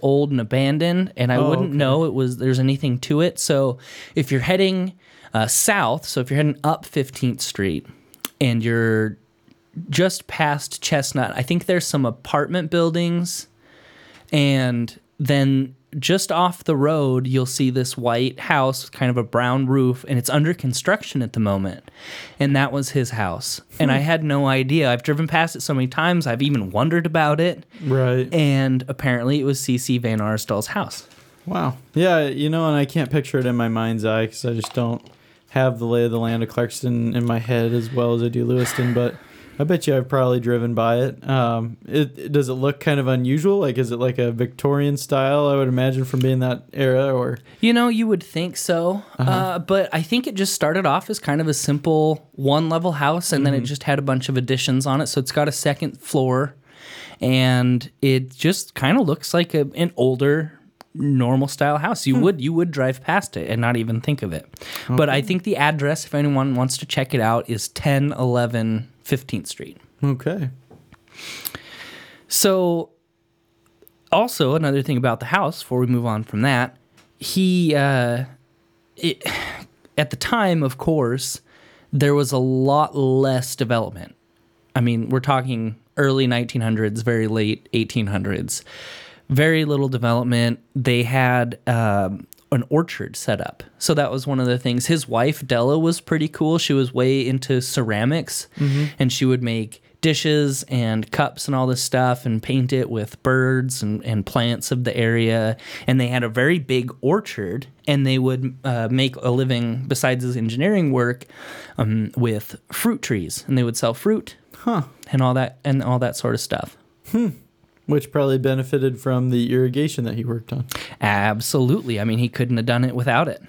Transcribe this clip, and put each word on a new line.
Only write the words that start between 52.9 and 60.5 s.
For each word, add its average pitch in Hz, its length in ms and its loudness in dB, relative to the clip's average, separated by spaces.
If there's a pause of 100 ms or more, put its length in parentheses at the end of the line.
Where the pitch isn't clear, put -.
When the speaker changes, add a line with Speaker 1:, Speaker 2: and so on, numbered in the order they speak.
Speaker 1:
house, 151 420 0
and 143 140 2
then 139 80 2
it - 40 0
Speaker 2:
Mm-hmm. 117 60 -4
Speaker 1:
just 139 180 -8
had 143 140 0
a 139 60 -4
bunch 131 260 -2
of 131 80 0
additions 127 480 0
on 139 160 0
it. 147 60 -4
So - 120 -2
it's 127 120 -4
got 147 160 0
a - 40 -2
second - 480 -4
floor, 131 540 0 (640)
and 127 720 2 (120)
it 131 340 0
just - 400 -2
kinda 170 260 2
looks 160 320 -2
like 170 220 2
a, 143 180 2
an 170 240 -2
older 139 600 2 (400)